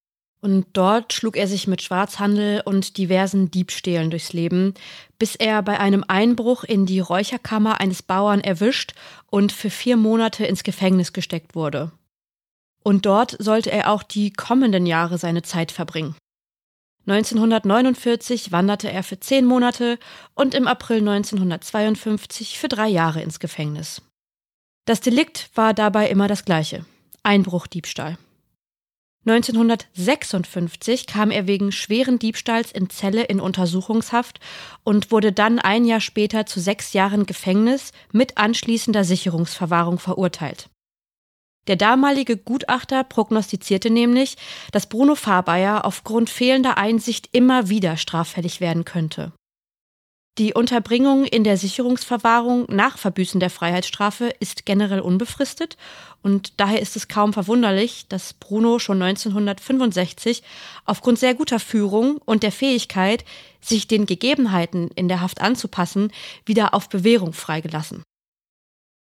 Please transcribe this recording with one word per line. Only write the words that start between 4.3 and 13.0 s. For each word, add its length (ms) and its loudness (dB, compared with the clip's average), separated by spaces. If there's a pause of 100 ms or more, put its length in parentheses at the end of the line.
Leben, 420 0 (440)
bis 180 -2
er 260 0
bei 160 -2
einem 280 2
Einbruch 580 2
in 200 2
die 140 0
Räucherkammer 840 0
eines 220 -2
Bauern 380 2
erwischt 540 -2 (320)
und 260 2
für 180 -6
vier 260 0
Monate 480 0
ins 200 -2
Gefängnis 480 2
gesteckt 420 -8
wurde. 380 -6 (920)
Und 240 2